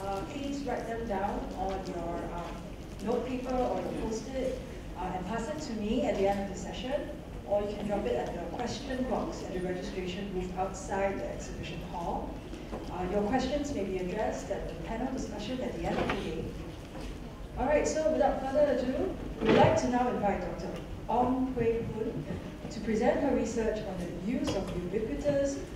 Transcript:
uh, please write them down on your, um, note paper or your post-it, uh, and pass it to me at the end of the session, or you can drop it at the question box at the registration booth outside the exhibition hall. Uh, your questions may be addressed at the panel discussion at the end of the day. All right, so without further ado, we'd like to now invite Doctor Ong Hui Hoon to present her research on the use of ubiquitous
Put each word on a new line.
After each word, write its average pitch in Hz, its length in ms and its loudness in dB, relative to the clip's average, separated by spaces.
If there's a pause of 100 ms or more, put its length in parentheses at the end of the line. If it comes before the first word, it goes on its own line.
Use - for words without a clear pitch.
uh, 196 200 -2 (100)
please 277 320 -4
write 233 240 -2
them 226 200 -4
down 202 320 0 (180)
on 190 140 0 (160)
your, 170 280 -4 (200)
um, - 200 -6 (500)
note 247 220 2
paper 254 280 -2
or 247 260 2
your - 220 -2
post-it, 262 560 -2 (380)
uh, 185 180 -2
and 185 120 -2
pass 226 200 -2
it 302 120 -4
to - 140 -4
me 220 300 2
at 202 140 2
the 196 100 6
end 196 160 4
of 190 60 -4
the 185 100 -6
session, - 500 -2 (380)
or 202 140 4
you 208 140 -2
can 202 120 -4
drop 208 180 0
it 240 80 2
at 240 200 0
the 233 220 -6
question 247 540 -2
box - 340 -2
at 190 100 -6
the 185 80 -2
registration 185 720 -4
booth 180 240 -2
outside 196 600 0
the - 140 -4
exhibition - 480 -6 (120)
hall. - 380 -2 (600)
Uh, 180 200 -2
your 208 120 4
questions 254 500 2
may 202 100 -2
be 190 140 -2
addressed 208 540 -2
at - 160 -4
the - 160 -6
panel 247 300 -2
discussion 208 480 -4
at 247 180 -2
the 170 80 -2
end 202 100 0
of - 100 2
the - 80 0
day. 165 280 -4 (1120)
All 240 80 2
right, 302 220 6
so 302 240 4
without 277 300 6
further 269 360 6
ado, 277 380 0 (260)
we'd 220 140 8
like - 220 10
to 247 120 2
now 247 200 4
invite 196 320 2
Doctor 180 280 -4 (380)
Ong 254 460 4
Hui 226 280 4 (120)
Hoon 226 320 -2 (440)
to - 120 -6
present 247 400 4
her 269 140 4
research 220 420 2 (100)
on 185 120 -4
the 175 320 -4
use 294 180 0
of 185 260 0
ubiquitous 277 840 2 (160)